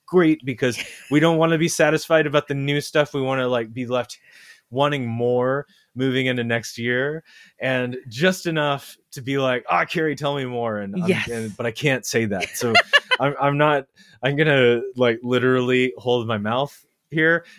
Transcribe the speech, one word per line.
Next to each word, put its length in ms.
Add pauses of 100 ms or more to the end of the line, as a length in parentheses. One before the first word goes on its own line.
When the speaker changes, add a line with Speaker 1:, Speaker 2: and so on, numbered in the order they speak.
Speaker 1:
great 380
because 340
Speaker 2:
<laughs> 320
Speaker 1:
we 100
don't 160
wanna 220
be 100
satisfied 580
about 220
the 60
new 260
stuff. 320
We 80
wanna, 280
like, 260
be 120
left 320 (520)
wanting 340
more 640 (300)
moving 300
into 180
next 340
year, 460 (340)
and 380 (120)
just 380
enough 500 (140)
to 100
be 180
like, 300
"Ah, 160
Carrie, 300
tell 220
me 80
more," 340
and 160
I'm, 140
Speaker 2:
Yes. 200
Speaker 1:
and, 280
but 100
I 60
can't 340
say 200
that. 240
So 220 (240)
Speaker 2:
<laughs> 220
Speaker 1:
I'm, 220
I'm 180
not, 280 (360)
I'm 140
gonna, 460 (120)
like, 300
literally 720
hold 300
my 100
mouth 480 (240)
here, 340 (140)